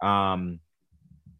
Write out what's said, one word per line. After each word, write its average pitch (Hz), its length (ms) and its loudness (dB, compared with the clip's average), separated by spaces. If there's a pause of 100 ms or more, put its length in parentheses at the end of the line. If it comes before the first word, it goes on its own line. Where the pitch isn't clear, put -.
Um, 92 600 0 (800)